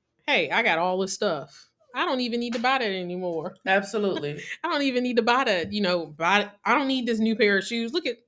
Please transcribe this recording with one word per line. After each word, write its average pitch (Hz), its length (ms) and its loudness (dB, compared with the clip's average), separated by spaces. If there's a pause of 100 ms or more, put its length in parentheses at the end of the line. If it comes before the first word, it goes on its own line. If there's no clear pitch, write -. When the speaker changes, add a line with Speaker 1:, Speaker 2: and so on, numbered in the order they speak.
(280)
Speaker 1:
"Hey, 190 240 2
I 196 100 2
got 190 160 2
all 185 220 0
this 190 140 -2
stuff. 160 560 -4 (260)
I 285 100 -2
don't 277 160 0
even 240 180 -2
need 240 140 -4
to 254 60 -4
buy 254 180 2
that 254 140 -2
anymore." 180 640 -6 (100)
Speaker 2:
Absolutely. 196 760 0 (120)
Speaker 1:
<laughs> - 120 -10
"I 330 60 -2
don't 294 140 2
even 254 180 2
need 247 140 0
to 226 80 4
buy 240 220 2
that, 196 280 0
you 208 80 0
know, 175 240 2
buy, 175 460 2 (120)
I 220 120 2
don't 277 120 2
need 262 200 -2
this 226 100 0
new 220 180 2
pair 208 220 4
of 190 60 -2
shoes. 233 300 -4
Look 339 120 -2
at, 247 120 -4 (100)